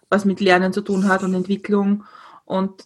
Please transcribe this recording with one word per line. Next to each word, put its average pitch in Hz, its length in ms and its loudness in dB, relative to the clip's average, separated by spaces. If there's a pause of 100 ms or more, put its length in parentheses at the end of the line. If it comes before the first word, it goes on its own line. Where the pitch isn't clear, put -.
was 202 160 -4
mit 190 140 0
Lernen 185 320 4
zu 208 100 -4
tun 202 260 0
hat 190 160 2
und 185 100 0
Entwicklung. 202 720 0 (400)
Und 190 400 -4